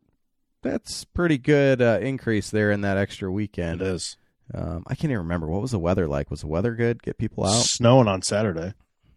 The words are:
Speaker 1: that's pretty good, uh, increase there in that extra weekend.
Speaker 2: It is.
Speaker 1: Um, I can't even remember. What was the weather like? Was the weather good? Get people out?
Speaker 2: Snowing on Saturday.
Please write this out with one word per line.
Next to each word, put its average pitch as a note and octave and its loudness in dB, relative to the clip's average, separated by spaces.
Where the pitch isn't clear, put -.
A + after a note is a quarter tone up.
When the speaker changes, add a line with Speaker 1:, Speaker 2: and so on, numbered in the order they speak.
Speaker 1:
that's - -6
pretty E3 0
good, C3+ 4
uh, A#2 4
increase A2+ -2
there G#2+ 2
in G2+ 0
that G2 0
extra G2 -4
weekend. F2+ -4
Speaker 2:
It F#2+ -2
is. F2 -6
Speaker 1:
Um, E2+ -6
I - -8
can't D#3 -2
even A2+ -2
remember. E2+ -4
What F2+ -2
was C3 -6
the G#2+ 0
weather F2+ 2
like? C#2+ -4
Was C#2+ -6
the - -10
weather F#2+ -2
good? A#2 -2
Get - -8
people - -4
out? A2 2
Speaker 2:
Snowing A#2+ 6
on F#2 -2
Saturday. G2 -2